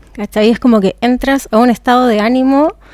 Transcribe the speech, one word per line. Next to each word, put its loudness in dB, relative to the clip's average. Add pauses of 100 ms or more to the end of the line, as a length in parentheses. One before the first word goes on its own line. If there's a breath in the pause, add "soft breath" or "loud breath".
(120)
¿cachai? -2
Es 0
como 2
que -2
entras -2
a 0
un 4
estado 0
de 0
ánimo 0 (180 soft breath)